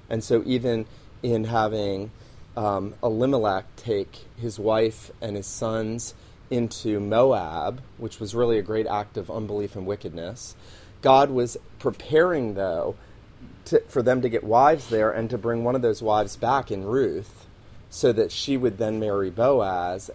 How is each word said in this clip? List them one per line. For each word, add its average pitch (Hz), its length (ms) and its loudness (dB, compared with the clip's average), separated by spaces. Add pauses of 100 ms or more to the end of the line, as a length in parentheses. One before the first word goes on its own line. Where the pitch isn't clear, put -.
And 113 140 -2
so 117 220 2
even 120 400 0 (360)
in 117 240 0
having, 107 640 -2 (440)
um, 101 380 -2 (100)
Elimelech 110 720 0
take - 520 -6 (100)
his 117 220 -8
wife 110 600 0
and 107 160 -6
his 98 120 -6
sons 113 640 -4 (380)
into 113 480 -2
Moab, 101 840 2 (160)
which 113 220 -10
was 107 160 -8
really 117 240 2
a - 20 -2
great 110 240 -2
act 101 320 -4
of 90 140 -8
unbelief 104 440 -6
and 95 120 -8
wickedness, 90 680 -8 (460)
God 135 300 8
was 123 260 -2 (220)
preparing, 143 760 0
though, 87 420 -2 (720)
to, 156 220 4
for 127 160 0
them 127 180 4
to 123 80 0
get 113 140 -2
wives 127 460 6
there 110 200 4
and 113 220 -2
to 123 80 -4
bring 117 240 -2
one 120 100 2
of 131 80 0
those 117 220 2
wives 107 320 2
back 123 340 0
in 98 140 -4
Ruth, 101 640 -2 (420)
so - 220 2
that 104 200 2
she - 260 -4
would 120 220 0
then 110 200 -2
marry 101 320 0
Boaz, 95 840 0